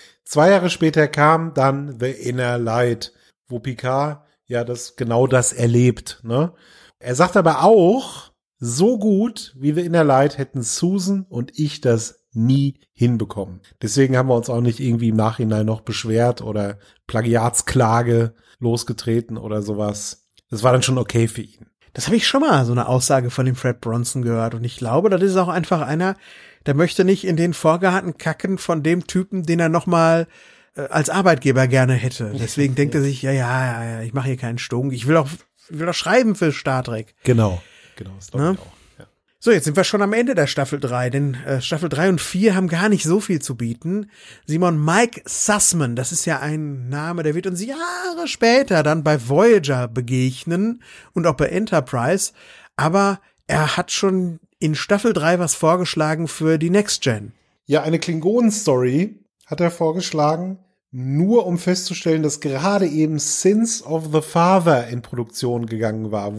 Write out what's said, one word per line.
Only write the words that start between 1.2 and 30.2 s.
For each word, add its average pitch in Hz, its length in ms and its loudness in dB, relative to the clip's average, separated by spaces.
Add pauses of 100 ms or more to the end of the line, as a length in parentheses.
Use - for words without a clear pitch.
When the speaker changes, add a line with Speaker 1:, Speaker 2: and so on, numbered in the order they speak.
Speaker 1:
dann 139 460 0
The 127 120 -2
Inner 123 460 -4
Light, 117 560 -2 (340)
wo 123 120 -8
Picard 131 640 -4 (220)
ja 120 180 -4
das, 120 320 -10
genau 120 320 2
das 127 260 2
erlebt, 120 680 2
ne? 135 300 -2 (460)
Er 123 160 -6
sagt 175 220 2
aber 156 260 2
auch, 208 680 4 (260)
so 156 400 2
gut 214 600 0
wie 143 140 0
The 165 100 0
Inner 170 220 2
Light 143 360 4
hätten 131 240 -6
Susan 190 680 -2
und - 300 -8
ich 147 200 -4
das 117 440 -2 (100)
nie 135 460 2 (120)
hinbekommen. 104 680 -2 (220)
Deswegen 131 340 2
haben 131 120 2
wir 123 60 4
uns 117 140 -2
auch 117 120 0
nicht 120 180 0
irgendwie 117 300 0
im 110 60 2
Nachhinein 110 520 0
noch 110 140 -4
beschwert 117 600 -2
oder 101 380 -6 (640)
Plagiatsklage 117 920 2 (260)
losgetreten 117 760 -4
oder 107 240 -6
sowas. 104 680 -6 (220)
Das 110 140 -8
war 127 80 6
dann 123 120 4
schon 131 140 0
okay 117 300 0
für 113 140 -8
ihn. - 260 -18 (260)
Speaker 2:
Das - 140 -8
habe 202 80 2
ich - 120 2
schon 277 140 2
mal, 165 240 4
so 120 60 0
eine 120 160 0
Aussage 127 420 2
von 127 160 -2
dem 127 100 0
Fred 123 260 -2
Bronson 120 400 -4
gehört. 117 340 -2
Und 117 80 -8
ich 120 140 -8
glaube, 139 320 0
das 175 120 2
ist 190 160 2
auch 180 100 2
einfach 170 340 -2
einer, 165 340 -2 (500)
der 143 100 2
möchte 175 300 2
nicht 190 200 2
in 170 120 0
den 170 160 2
Vorgarten 180 640 0
kacken 180 400 -4
von 160 260 -2
dem 170 240 0
Typen, 185 360 -4
den 170 160 0
er 165 100 2
noch 170 180 0
mal, 165 400 4 (480)